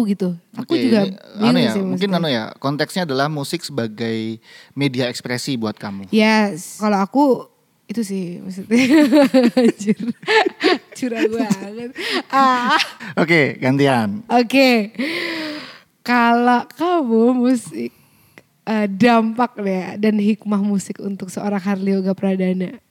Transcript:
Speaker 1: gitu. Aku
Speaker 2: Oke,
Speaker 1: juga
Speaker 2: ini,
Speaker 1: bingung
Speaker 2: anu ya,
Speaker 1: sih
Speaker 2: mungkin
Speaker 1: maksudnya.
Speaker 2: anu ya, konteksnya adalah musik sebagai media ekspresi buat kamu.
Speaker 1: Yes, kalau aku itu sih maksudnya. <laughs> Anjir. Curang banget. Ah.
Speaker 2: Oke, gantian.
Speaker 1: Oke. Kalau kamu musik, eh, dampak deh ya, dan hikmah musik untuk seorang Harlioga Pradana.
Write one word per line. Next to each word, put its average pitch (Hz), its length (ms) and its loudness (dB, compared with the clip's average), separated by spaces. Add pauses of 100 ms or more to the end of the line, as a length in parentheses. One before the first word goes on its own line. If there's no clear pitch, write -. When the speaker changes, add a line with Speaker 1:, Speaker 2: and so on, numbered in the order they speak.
Speaker 1:
gitu. 185 300 -2 (160)
Aku 294 240 -2
Speaker 2:
Oke, 247 80 0
Speaker 1:
juga 220 160 4
Speaker 2:
ini, 196 160 -4 (160)
Speaker 1:
bingung 214 160 0
Speaker 2:
anu 254 100 4
ya, 226 140 2
Speaker 1:
sih 196 80 -2
Speaker 2:
mungkin 185 300 -2
Speaker 1:
maksudnya. 170 100 0
Speaker 2:
anu 160 80 -2
ya, 113 160 -2 (160)
konteksnya 147 420 -2
adalah 139 220 0
musik 151 380 -6
sebagai 113 760 -6 (360)
media 131 360 -2
ekspresi 123 480 -6
buat 107 160 -4
kamu. 98 400 -12
Speaker 1:
Yes, 214 640 0
kalau 202 240 0
aku 269 240 2 (640)
itu 214 160 -6
sih 185 320 -8
maksudnya. 196 480 0 (400)
<laughs> 247 320 4
Anjir. 220 400 2 (960)
Curang 226 400 -4
banget. 214 560 -4 (400)
Ah. 262 480 2 (400)
Speaker 2:
Oke, 156 400 2
gantian. 127 720 2
Speaker 1:
Oke. 240 640 2 (1080)
Kalau 240 680 2
kamu 294 520 0 (120)
musik, 240 540 -2 (720)
eh, 214 240 -2
dampak 226 680 2
deh 202 140 -2
ya, 185 240 -4
dan 214 200 2
hikmah 208 460 0
musik 202 400 -4
untuk 196 260 -8
seorang 202 320 -6
Harlioga 196 540 -2
Pradana. 185 640 -2 (140)